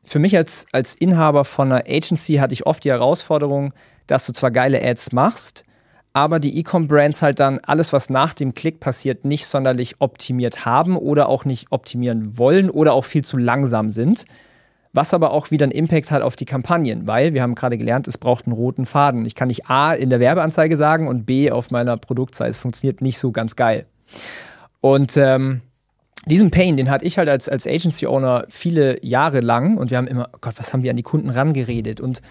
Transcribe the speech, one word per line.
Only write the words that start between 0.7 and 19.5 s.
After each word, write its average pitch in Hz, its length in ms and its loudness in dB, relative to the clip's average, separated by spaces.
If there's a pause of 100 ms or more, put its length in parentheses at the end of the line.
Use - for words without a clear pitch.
als 131 220 -2
Inhaber 160 500 2
von 135 260 0
einer 127 180 0
Agency 156 480 -2
hatte 139 180 0
ich - 120 -6
oft - 180 -2
die 143 60 0
Herausforderung, 143 800 0 (340)
dass 135 200 0
du 131 60 -8
zwar 127 180 0
geile 127 320 2
Ads 123 300 -4
machst, - 520 -2 (480)
aber 156 260 2
die 143 200 -4
E-Com-Brands 151 640 2
halt 147 180 2
dann 135 200 2
alles, - 320 -2
was 139 160 0
nach 135 260 0
dem 135 200 -4
Klick 160 260 -6
passiert, 131 440 -4
nicht 143 220 -2
sonderlich 127 520 -2
optimiert 123 640 -2
haben 160 320 2
oder 147 320 2
auch 131 160 0
nicht 131 260 -6
optimieren 117 680 -4
wollen 165 320 4
oder 151 240 4
auch 131 100 2
viel 147 200 -2
zu - 120 -6
langsam 120 540 0
sind. 123 340 0 (680)
Was - 200 0
aber 160 200 2
auch 151 180 -2
wieder 147 140 2
einen 131 80 0
Impact 160 400 0
hat 143 100 2
auf 120 140 -2
die - 80 -8
Kampagnen, 131 640 -2
weil 135 260 2
wir 131 80 0
haben 120 140 -2
gerade 120 200 -2
gelernt, 117 300 -2
es - 100 -8
braucht 123 300 -2
einen 120 80 -2
roten 123 320 -4
Faden. 139 400 2
Ich 113 80 -8
kann 127 140 -2
nicht 120 200 -6